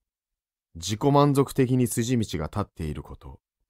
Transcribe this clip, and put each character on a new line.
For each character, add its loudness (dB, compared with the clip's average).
自 -6
己 2
満 6
足 2
的 2
に 2
筋 -2
道 -4
が -4
立 -6
っ -6
て -10
い -6
る -10
こ -18
と -20